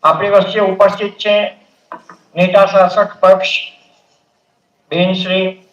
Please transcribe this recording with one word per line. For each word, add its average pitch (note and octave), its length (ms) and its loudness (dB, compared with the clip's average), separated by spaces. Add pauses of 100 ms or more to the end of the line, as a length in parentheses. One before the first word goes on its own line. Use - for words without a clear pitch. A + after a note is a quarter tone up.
આપણી F3 280 0
વચ્ચે G3+ 300 0
ઉપસ્થિત G3 580 0
છે G#3 160 -2 (1000)
નેતા F#3 320 2
શાસક G3 440 0 (100)
પક્ષ F#3+ 340 2 (1400)
બેન F3+ 240 -2
શ્રી F#3 340 -4 (240)